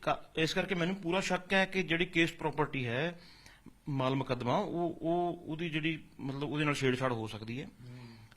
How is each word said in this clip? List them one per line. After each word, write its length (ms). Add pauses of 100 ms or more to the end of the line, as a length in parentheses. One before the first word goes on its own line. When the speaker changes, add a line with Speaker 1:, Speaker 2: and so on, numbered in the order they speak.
Speaker 1:
ਕ-, 180 (160)
ਇਸ 180
ਕਰਕੇ 220
ਮੈਨੂੰ 200
ਪੂਰਾ 240
ਸ਼ੱਕ 340
ਹੈ 120
ਕਿ 180
ਜਿਹੜੀ 220
ਕੇਸ 260
ਪ੍ਰਾਪਰਟੀ 540
ਹੈ, 340 (680)
ਮਾਲ 260
ਮੁਕੱਦਮਾ, 420
ਉਹ, 440
ਉਹ, 460
ਉਹਦੀ 220
ਜਿਹੜੀ 340 (160)
ਮਤਲਬ 240
ਉਹਦੇ 220
ਨਾਲ 80
ਛੇੜਛਾੜ 380
ਹੋ 160
ਸਕਦੀ 340
ਹੈ। 40
Speaker 2:
ਹੂੰ। 420 (300)